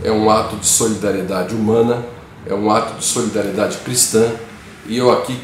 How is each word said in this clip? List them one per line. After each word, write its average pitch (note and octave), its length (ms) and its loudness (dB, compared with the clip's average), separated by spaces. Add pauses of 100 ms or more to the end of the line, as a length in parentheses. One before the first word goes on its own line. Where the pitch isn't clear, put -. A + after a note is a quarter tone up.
é A2 80 2
um A2 180 4
ato A2 240 2
de G#2 120 -8
solidariedade F#2+ 880 0
humana, A#2 540 2 (400)
é - 80 -2
um G#2 160 0
ato A2 240 0
de - 100 -8
solidariedade G2+ 760 -2
cristã, A#2 520 2 (560)
e G#2+ 100 -4
eu B2 140 4
aqui - 340 0